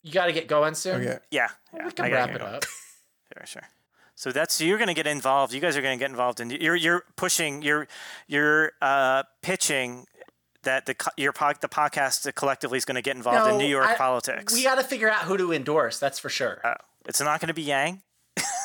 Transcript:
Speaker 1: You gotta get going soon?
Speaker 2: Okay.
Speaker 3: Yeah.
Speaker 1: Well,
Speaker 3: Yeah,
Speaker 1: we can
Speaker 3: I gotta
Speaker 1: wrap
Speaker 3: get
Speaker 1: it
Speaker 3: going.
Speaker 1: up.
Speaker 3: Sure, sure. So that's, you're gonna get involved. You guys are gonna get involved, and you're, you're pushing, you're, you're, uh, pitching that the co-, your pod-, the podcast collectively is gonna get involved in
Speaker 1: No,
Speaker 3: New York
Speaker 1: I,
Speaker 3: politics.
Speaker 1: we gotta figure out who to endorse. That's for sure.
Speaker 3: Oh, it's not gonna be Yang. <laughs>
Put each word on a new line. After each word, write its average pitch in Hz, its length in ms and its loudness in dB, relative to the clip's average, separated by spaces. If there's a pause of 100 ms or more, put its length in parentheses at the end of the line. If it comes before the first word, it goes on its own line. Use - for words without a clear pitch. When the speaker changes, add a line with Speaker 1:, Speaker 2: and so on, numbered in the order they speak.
Speaker 1:
You 156 100 -18
gotta 175 200 2
get 160 160 -4
going 151 260 4
soon? 185 280 -2
Speaker 2:
Okay. 123 160 -4 (120)
Speaker 3:
Yeah. 123 180 0 (240)
Speaker 1:
Well, 330 100 -12
Speaker 3:
Yeah, - 40 -8
Speaker 1:
we 339 60 -8
can 359 120 -4
Speaker 3:
I 123 40 0
gotta 123 120 0
Speaker 1:
wrap 123 80 0
Speaker 3:
get 117 80 -8
Speaker 1:
it 113 40 -8
Speaker 3:
going. 107 140 -8
Speaker 1:
up. 143 100 -8 (720)
Speaker 3:
Sure, - 100 -20
sure. - 220 -16 (480)
So 127 160 -6
that's, 151 280 0
you're 175 180 4
gonna 208 160 2
get 151 120 0
involved. 135 480 2
You 135 60 -6
guys 156 160 2
are 143 60 0
gonna 131 160 0
get 135 120 -2
involved, 123 300 0
and 117 120 -6
you're, 160 240 2
you're 170 280 2 (120)
pushing, 156 460 -2
you're, 147 260 0 (380)
you're, 151 460 2 (100)
uh, 135 400 4 (200)
pitching 131 640 -2 (560)
that 131 240 0
the 131 80 -2
co-, - 220 -4
your 139 160 0
pod-, 147 300 0
the 147 60 -2
podcast 143 680 0
collectively 131 440 0
is 120 60 -4
gonna 131 180 -2
get 135 140 -2
involved 123 320 4
in 214 60 4
Speaker 1:
No, 208 40 2
Speaker 3:
New 147 100 2
York 135 200 4
Speaker 1:
I, 135 80 2
Speaker 3:
politics. 127 580 0
Speaker 1:
we 247 80 0
gotta 262 220 2
figure 220 260 0
out 208 120 0
who 180 160 -2
to 180 140 0
endorse. 143 460 0
That's 139 200 -2
for 143 100 -8
sure. 113 360 -2
Speaker 3:
Oh, 120 100 0 (320)
it's 127 160 -2
not 151 180 0
gonna 165 140 -4
be 156 80 -6
Yang. 147 400 0 (340)
<laughs> - 60 -2 (220)